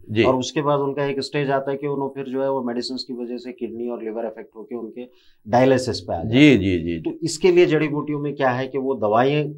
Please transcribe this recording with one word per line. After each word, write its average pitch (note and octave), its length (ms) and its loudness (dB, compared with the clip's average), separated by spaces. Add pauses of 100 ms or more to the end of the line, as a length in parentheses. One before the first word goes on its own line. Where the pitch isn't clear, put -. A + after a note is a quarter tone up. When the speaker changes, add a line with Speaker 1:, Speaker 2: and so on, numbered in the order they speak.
(100)
Speaker 1:
जी। A2 140 4
Speaker 2:
और B2+ 120 4
उसके C3 260 -2
बाद C#3+ 180 2
उनका C#3 240 -2
एक C#3 180 -2
स्टेज C#3+ 280 -2
आता C3+ 200 0
है C3+ 60 -2
कि D3 100 -8
उन्होंने C#3 280 -4
फिर C3 180 -8
जो C3+ 100 -2
है C3+ 80 0
वो C3+ 120 -2
मेडिसिन A#2+ 360 -6
की B2+ 160 -10
वजह A#2+ 240 -8
से B2 140 -14
किडनी A#2 380 -8
और A2+ 120 -10
लिवर A2+ 220 -6
अफेक्ट A2 320 -12
होके A2 200 -14
उनके A2+ 320 -12 (380)
डायलिसिस B2+ 540 2
पे G2 140 -6
आ - 40 -2
जाते A2+ 120 -6
Speaker 1:
जी, C#3 160 8
Speaker 2:
हैं। A#2+ 140 8
Speaker 1:
जी, F#2 200 0
जी, E2+ 200 -4
Speaker 2:
तो D#3+ 100 -6
Speaker 1:
जी। - 140 -10
Speaker 2:
इसके F3 280 2
लिए F3 140 8
जड़ी D3+ 240 2
बूटियों D3 300 -4
में C#3+ 140 -6
क्या C3+ 180 2
है C3 160 -2
कि C3+ 100 -6
वो C3 180 -2
दवाइयाँ C3 480 2 (140)